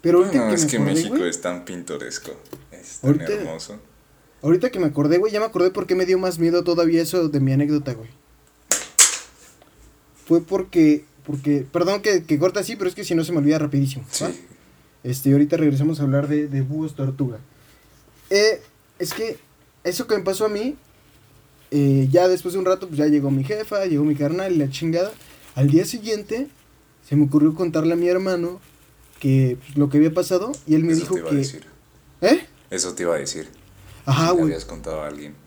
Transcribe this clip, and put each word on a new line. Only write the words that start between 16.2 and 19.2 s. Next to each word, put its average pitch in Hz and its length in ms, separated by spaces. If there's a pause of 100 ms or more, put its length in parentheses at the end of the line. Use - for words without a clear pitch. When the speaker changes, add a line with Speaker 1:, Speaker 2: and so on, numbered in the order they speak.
Speaker 1:
de, 147 200
de 139 140
búhos 147 340
tortuga. 131 420 (920)
Eh, 208 320 (360)
es 175 140
que 220 240 (480)